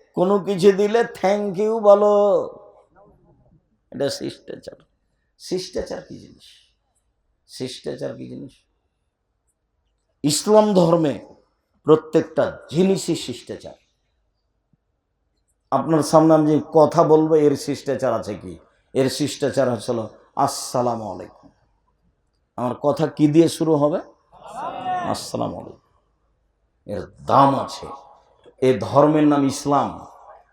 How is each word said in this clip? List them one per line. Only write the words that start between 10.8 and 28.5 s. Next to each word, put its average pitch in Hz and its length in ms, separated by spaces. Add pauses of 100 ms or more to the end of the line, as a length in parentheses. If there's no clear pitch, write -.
প্রত্যেকটা 151 760 (120)
জিনিসই 175 460
শিষ্টাচার। - 580 (2000)
আপনার 147 320
সামনে 160 320
আমি 151 160
যে 147 100 (140)
কথা 156 300
বলবো, 156 300
এর 147 220
শিষ্টাচার 131 580
আছে 107 200
কি? 87 240 (340)
এর 131 180
শিষ্টাচার 131 640
হলো, 110 340 (280)
"আসসালামু 113 800
আলাইকুম।" - 360 (1040)
আমার 120 180
কথা 147 320
কি 151 220
দিয়ে 160 200
শুরু 160 280
হবে? 147 240 (1120)
আসসালামু 110 460
আলাইকুম। - 260 (1040)
এর 98 160 (240)
দাম 135 280
আছে। - 320 (760)